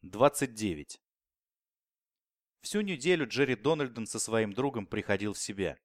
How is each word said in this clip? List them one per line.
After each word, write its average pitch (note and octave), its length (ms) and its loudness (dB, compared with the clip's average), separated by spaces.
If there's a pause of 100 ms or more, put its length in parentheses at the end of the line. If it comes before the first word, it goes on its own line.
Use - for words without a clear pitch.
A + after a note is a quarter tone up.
Двадцать A#2+ 480 2
девять. F#2+ 480 -6 (1600)
Всю - 200 -2
неделю E3+ 460 2
Джерри B2+ 280 2
Дональден B2+ 500 0
со G#2+ 140 -6
своим A2 340 0
другом B2 320 -2
приходил G#2 480 -2
в - 60 -10
себя F#2+ 460 -4